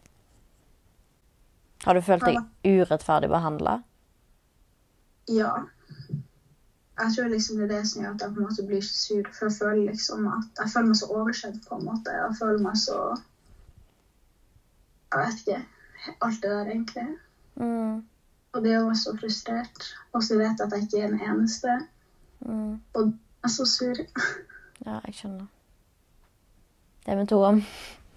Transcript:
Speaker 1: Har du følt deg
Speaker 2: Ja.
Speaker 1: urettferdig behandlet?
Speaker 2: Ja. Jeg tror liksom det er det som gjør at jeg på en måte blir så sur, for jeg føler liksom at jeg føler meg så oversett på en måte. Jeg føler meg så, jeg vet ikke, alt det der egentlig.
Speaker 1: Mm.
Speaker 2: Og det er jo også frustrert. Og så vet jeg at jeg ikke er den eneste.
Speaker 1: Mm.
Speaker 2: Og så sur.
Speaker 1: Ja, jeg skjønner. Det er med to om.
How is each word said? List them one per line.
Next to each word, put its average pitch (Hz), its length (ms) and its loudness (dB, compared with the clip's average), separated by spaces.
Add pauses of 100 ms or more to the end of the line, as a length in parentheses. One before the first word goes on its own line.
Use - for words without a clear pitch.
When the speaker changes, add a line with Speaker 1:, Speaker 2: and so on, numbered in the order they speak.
(1800)
Speaker 1:
Har 185 140 4
du 180 80 6
følt 180 240 4
deg 240 100 6
Speaker 2:
Ja. 233 60 0 (200)
Speaker 1:
urettferdig 160 680 4
behandlet? 160 540 0 (1400)
Speaker 2:
Ja. 220 240 2 (1400)
Jeg 226 180 2
tror 247 160 0
liksom 220 300 0
det 208 40 2
er 208 120 0
det 208 80 -2
som - 180 -4
gjør 202 120 -6
at - 100 -6
jeg 208 100 -6
på 208 60 -4
en 202 80 0
måte 208 180 -4
blir 196 160 0
så - 160 -6
sur, 202 320 -2
for - 160 -6
jeg 214 100 0
føler 208 300 2
liksom 214 400 -4
at 220 320 -4
jeg 214 140 -4
føler 233 160 4
meg 220 100 6
så - 100 -2
oversett 220 540 -4
på - 160 -10
en - 80 -6
måte. 226 240 -6
Jeg - 260 -2
føler 214 220 2
meg 202 180 0
så, - 200 0 (2250)
jeg - 80 0
vet 233 180 -2
ikke, 208 220 -2 (600)
alt 226 220 0
det 202 80 0
der 208 220 -2
egentlig. 226 340 -4 (500)
Speaker 1:
Mm. 233 380 -2 (600)
Speaker 2:
Og 220 100 0
det 220 80 6
er 226 80 6
jo 226 100 2
også 220 260 0
frustrert. 226 720 -6 (220)
Og 233 140 0
så 220 160 2
vet 220 200 2
jeg 208 80 -2
at 208 80 -4
jeg 208 80 -2
ikke 208 220 0
er 208 100 0
den 214 80 -2
eneste. 220 560 0 (600)
Speaker 1:
Mm. 220 340 -6 (200)
Speaker 2:
Og 220 200 2 (340)
så 254 180 0
sur. 247 300 0 (880)
Speaker 1:
Ja, 220 200 -8
jeg 208 80 -14
skjønner. 196 320 -12 (1600)
Det - 80 -4
er 196 40 0
med 202 120 0
to 202 140 6
om. 208 200 8 (540)